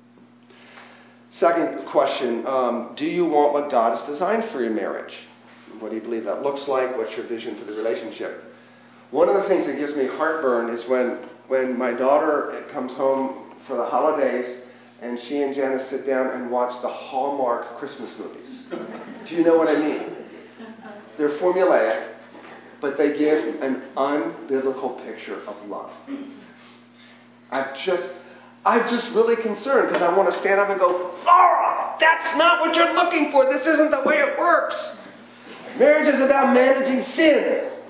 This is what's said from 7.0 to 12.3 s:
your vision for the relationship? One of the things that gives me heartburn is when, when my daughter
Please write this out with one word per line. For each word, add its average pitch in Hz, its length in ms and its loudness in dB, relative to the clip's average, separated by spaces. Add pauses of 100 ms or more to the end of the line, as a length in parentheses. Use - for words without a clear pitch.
your 113 120 -8
vision 113 300 -8
for - 80 -14
the 107 80 -12
relationship? 110 760 -6 (640)
One 160 160 4
of 202 80 2
the 190 140 0
things 160 160 2
that 135 120 -6
gives 147 180 -4
me 131 100 0
heartburn 123 640 -2
is 117 180 -8
when, 123 300 0 (300)
when 127 300 0
my 123 140 -2
daughter 143 800 0